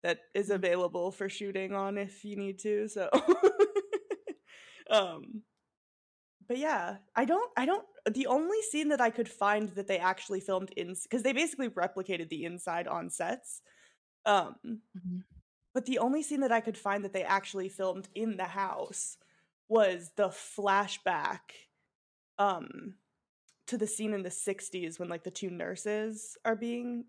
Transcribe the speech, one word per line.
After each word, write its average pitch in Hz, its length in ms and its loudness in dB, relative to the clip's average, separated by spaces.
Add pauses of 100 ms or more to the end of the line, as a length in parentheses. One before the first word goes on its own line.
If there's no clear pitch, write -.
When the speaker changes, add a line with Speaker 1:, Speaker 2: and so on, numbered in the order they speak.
Speaker 1:
that 170 200 0 (120)
is 196 160 0
Speaker 2:
Mm. 196 60 4
Speaker 1:
available 180 560 2
for 190 160 -6
shooting 196 480 -4
on 196 200 -2
if 196 280 -8
you 208 120 -8
need 196 240 -4
to, 214 280 0
so. 190 260 -2
<laughs> 294 60 8 (1700)
Um, 202 520 0 (1040)
but 247 100 0
yeah, 202 380 0 (180)
I 240 100 4
don't, 370 340 2
I 254 80 2
don't, 403 180 2 (260)
the 254 160 -2
only 330 360 2
scene 302 260 0
that 285 140 2
I 233 80 6
could 233 180 -2
find 208 480 2
that 196 100 -4
they 190 120 2
actually 190 420 0
filmed 190 360 -2
in, 185 200 -6 (120)
'cause 226 140 0
they 269 120 4
basically 269 340 0
replicated 180 640 -2
the 160 160 -6
inside 175 420 -4
on 170 220 -4
sets. - 500 -4 (640)
Um, 202 320 4 (100)
Speaker 2:
Mm-hmm. 185 520 -8 (560)
Speaker 1:
but 254 100 -2
the 254 140 -2
only 269 240 2
scene 294 180 -2
that 254 100 2
I 226 120 4
could 226 160 -4
find 202 260 -2
that 196 80 -6
they 190 100 0
actually 196 460 0
filmed 190 460 -4
in 214 240 -2
the 185 80 -2
house 180 720 -6 (500)
was 185 480 4
the 196 140 4
flashback, 190 1400 0 (680)
um, 190 560 0 (720)
to 247 100 -4
the 208 100 0
scene 214 280 -4
in 196 80 -4
the 180 80 -6
sixties 180 680 -4
when, 170 120 -6
like, 170 140 -6
the 185 60 -4
two 185 200 -4
nurses 214 960 -4
are 226 100 4
being 233 520 -4